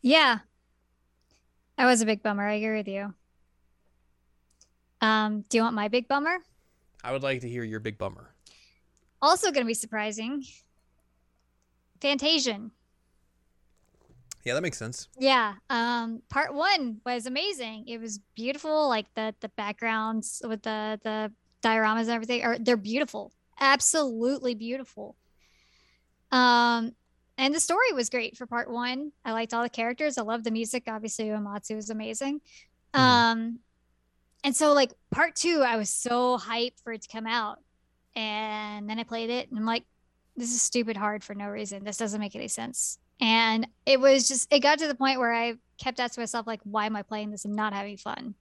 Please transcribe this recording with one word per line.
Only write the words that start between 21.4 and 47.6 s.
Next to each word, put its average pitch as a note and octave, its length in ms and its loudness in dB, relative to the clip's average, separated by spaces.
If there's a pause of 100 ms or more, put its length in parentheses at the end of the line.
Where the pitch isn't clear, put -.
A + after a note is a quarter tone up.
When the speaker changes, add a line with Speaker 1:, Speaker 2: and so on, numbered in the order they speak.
Speaker 1:
dioramas A3 400 2
and A3+ 80 0
everything, A#3 320 -2
are, A#3+ 160 0
they're A#3 200 2
beautiful. G#3+ 540 -4 (260)
Absolutely C4 960 2
beautiful. A3+ 640 -10 (1160)
Um, A#3+ 600 4 (460)
and C#4 140 2
the D#4+ 60 0
story G#4+ 340 2
was A#3+ 160 -2
great A#3+ 260 -6
for B3 100 -14
part A#3+ 240 -4
one. B3+ 420 -4 (120)
I A3+ 80 -4
liked A3+ 220 -4
all A#3 80 0
the A#3+ 80 -2
characters. B3 480 -2
I A3+ 40 -4
loved A3+ 220 -4
the A3+ 60 0
music. A3+ 360 -4
Obviously, A3 380 -6
Uematsu G#3 500 -6
was G#3+ 160 -10
amazing. A3+ 500 -4 (540)
Speaker 2:
Mm-hmm. C4+ 60 4
Speaker 1:
Um, A#3 580 4 (840)
and C#4 100 0
so, D4 200 6
like, C4+ 180 4 (180)
part D#4+ 260 2
two, E4 300 2
I A#3 100 2
was G3+ 140 -2
so B3 480 2
hyped A#3 460 -4
for A#3 80 -10
it A3 100 -10
to - 60 -20
come A3 180 -8
out. A3+ 320 -2 (560)
And G#3+ 760 -4
then A3 80 -4
I A#3 60 -6
played A3+ 260 -6
it, B3 180 -4
and A3+ 100 -6
I'm G#3+ 60 -2
like, A#3 200 0 (520)
"This A#3+ 180 -4
is A#3 60 0
stupid A3+ 360 0
hard G#3 280 -4
for G#3 100 -14
no G3+ 140 -8
reason. G3+ 360 -8
This G3+ 120 -8
doesn't G#3 240 -4
make G#3 160 -6
any A3+ 120 -8
sense." - 500 -6 (240)
And A3+ 440 4 (200)
it C4+ 140 6
was C4+ 280 8
just, C4+ 240 0
it D4 80 8
got D4 200 6
to D#4+ 60 0
the C#4+ 80 -2
point C4+ 240 2
where A#3 140 2
I A#3 220 0 (240)
kept B3+ 220 -6
asking A#3+ 220 -4
myself, A3+ 240 -6
like, A3 180 -6
"Why G#3 220 -2
am A3 100 -2
I G3+ 60 -6
playing G#3+ 280 -6
this? G#3 160 -12
I'm G#3 80 -4
not G#3+ 180 0